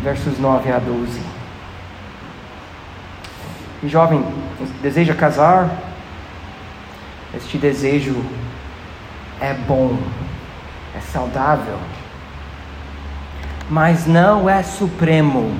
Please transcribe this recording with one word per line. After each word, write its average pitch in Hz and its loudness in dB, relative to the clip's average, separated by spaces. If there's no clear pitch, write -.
versos 139 0
nove 131 2
a 123 4
doze. 120 -2
E 147 -4
jovem, 156 6
deseja 151 4
casar? 165 6
Este 123 -6
desejo 139 2
é 139 0
bom, 131 2
é 98 -6
saudável, 127 0
mas 156 6
não 185 8
é 190 6
supremo. 156 4